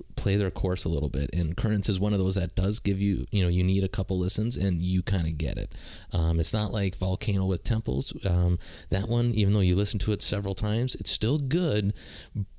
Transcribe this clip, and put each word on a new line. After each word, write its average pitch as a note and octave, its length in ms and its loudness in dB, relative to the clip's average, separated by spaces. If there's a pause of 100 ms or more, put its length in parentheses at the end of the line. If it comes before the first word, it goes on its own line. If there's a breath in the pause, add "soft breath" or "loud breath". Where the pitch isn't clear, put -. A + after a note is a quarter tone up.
(140)
play G2 220 0
their G2 140 0
course F#2 340 -2
a F2+ 40 -2
little D2 200 0
bit. C#2 240 -2
And E2+ 240 0
Currents G#2+ 320 0
is G2 100 2
one G#2 140 2
of G2 80 2
those F#2+ 160 2
that F2+ 180 -2
does G2 240 2
give G2 220 0
you, G2 320 0
you G2+ 100 2
know, F2 60 2
you F2+ 160 2
need F#2+ 180 2
a F#2+ 60 0
couple - 280 -2
listens G#2+ 400 0
and F2+ 240 0
you F2+ 220 2
kinda E2+ 280 0
get D2+ 280 -4
it. G1+ 140 -6 (400 loud breath)
Um, E2 260 2
it's - 140 4
not G#2+ 200 -2
like G2 240 0
Volcano F#2+ 500 0
with F#2+ 180 0
Temples. C3 480 -2 (120)
Um, F2 360 2 (300 loud breath)
that F#2+ 180 0
one, A#2+ 260 2
even G2+ 200 4
though G#2 60 4
you F2+ 140 4
listen G2+ 260 0
to A2 120 0
it G2+ 100 -2
several G2+ 320 -2
times, A2 420 0
it's - 140 -2
still B2+ 280 2
good, C3 560 0 (640 loud breath)